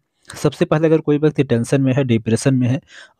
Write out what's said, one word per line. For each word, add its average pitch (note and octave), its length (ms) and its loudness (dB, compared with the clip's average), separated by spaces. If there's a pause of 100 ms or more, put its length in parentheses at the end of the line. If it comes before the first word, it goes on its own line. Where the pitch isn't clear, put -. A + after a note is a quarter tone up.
(300)
सबसे - 340 -2
पहले D#3+ 220 0
अगर D#3+ 140 4
कोई D3 180 0
व्यक्ति D3 260 0
टेंशन B2 380 0
में C3 120 0
है, C#3+ 100 0
डिप्रेशन A2+ 500 0
में B2+ 140 2
है D#3 120 -2 (400)